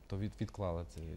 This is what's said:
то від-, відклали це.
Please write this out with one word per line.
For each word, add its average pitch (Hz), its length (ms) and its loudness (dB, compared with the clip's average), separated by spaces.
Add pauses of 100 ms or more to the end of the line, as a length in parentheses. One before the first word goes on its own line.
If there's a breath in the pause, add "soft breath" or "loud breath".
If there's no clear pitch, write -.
то 101 100 0
від-, 104 240 2
відклали 87 480 2
це. - 120 -8 (160)